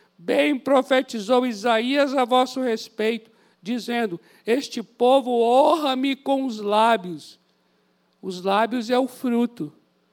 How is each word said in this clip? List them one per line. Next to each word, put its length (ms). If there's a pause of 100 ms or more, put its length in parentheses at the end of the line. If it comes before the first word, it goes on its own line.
(180)
bem 400
profetizou 880
Isaías 680
a 120
vosso 360
respeito, 680 (360)
dizendo: 540 (260)
"Este 360
povo 600
honra-me 720
com 300
os 140
lábios." 800 (840)
Os 200
lábios 480
é 80
o 80
fruto, 680 (400)